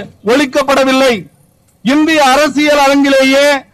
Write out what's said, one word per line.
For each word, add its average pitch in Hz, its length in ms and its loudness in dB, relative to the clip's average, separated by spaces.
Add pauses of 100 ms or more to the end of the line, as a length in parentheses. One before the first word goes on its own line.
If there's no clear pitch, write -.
(320)
ஒழிக்கப்படவில்லை. 269 840 0 (720)
இந்திய 302 340 0 (140)
அரசியல் 294 520 0
அரங்கிலேயே 277 600 0 (280)